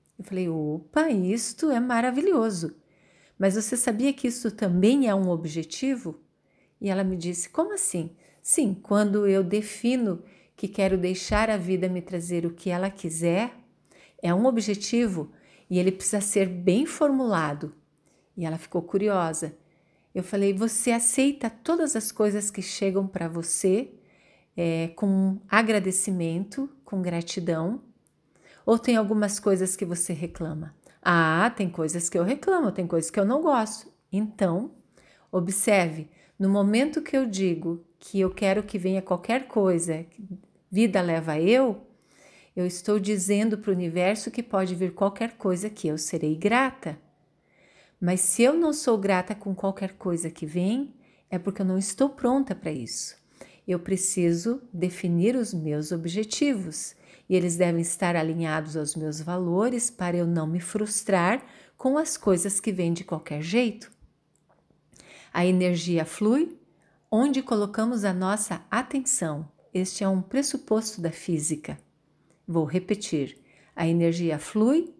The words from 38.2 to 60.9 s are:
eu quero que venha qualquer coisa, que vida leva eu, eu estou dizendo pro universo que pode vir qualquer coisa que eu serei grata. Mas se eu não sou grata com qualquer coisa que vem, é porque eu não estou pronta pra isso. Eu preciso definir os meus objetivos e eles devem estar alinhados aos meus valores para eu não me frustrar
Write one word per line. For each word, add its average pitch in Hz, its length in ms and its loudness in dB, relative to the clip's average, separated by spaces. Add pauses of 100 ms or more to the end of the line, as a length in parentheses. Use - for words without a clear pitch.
eu 185 100 2
quero 196 320 0
que 208 160 -8
venha 185 240 0
qualquer 226 460 -2
coisa, 170 560 0
que - 200 -18 (460)
vida 202 300 4
leva 165 380 0
eu, 226 480 4 (720)
eu 180 100 -2
estou 208 320 -2
dizendo 202 600 2
pro 208 140 -2
universo 180 580 0
que 233 120 -6
pode 190 320 -2
vir 180 180 -2
qualquer 202 440 -2
coisa 185 320 -2
que 208 200 -6
eu 156 100 -2
serei 156 360 -2
grata. 202 640 0 (1000)
Mas 185 200 2
se - 220 2
eu 262 120 6
não 330 180 2
sou 254 260 0
grata 190 360 0
com 196 200 -6
qualquer 190 380 -4
coisa 170 380 -4
que - 160 -10
vem, 190 480 -2 (360)
é 185 80 -4
porque 196 240 -4
eu 190 40 0
não 185 120 0
estou 269 320 0
pronta 262 440 0
pra - 180 -6
isso. - 440 -8 (500)
Eu 180 120 -2
preciso 180 840 0 (100)
definir 180 640 0
os 226 180 -2
meus 151 360 -4
objetivos 185 1040 -4 (320)
e 185 80 0
eles 175 220 2
devem 170 240 2
estar 175 340 0
alinhados 160 600 -2
aos 151 180 -4
meus 156 280 -6
valores 185 640 0
para 175 300 -2
eu 170 80 2
não 170 200 0
me 170 140 -2
frustrar 208 800 0 (360)